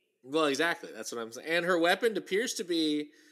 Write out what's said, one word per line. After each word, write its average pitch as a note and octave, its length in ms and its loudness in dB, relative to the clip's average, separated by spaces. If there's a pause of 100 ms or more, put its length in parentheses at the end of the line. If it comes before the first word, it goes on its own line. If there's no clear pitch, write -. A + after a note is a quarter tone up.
(240)
Well, D3+ 220 2
exactly. D3 460 0
That's A2 200 -12
what B2 80 -6
I'm A2+ 120 -8
saying. A#2+ 160 -12
And E3+ 180 2
her F3+ 120 4
weapon F#3 380 2
appears F#3+ 380 -2
to A3 100 -6
be D#3 460 0 (220)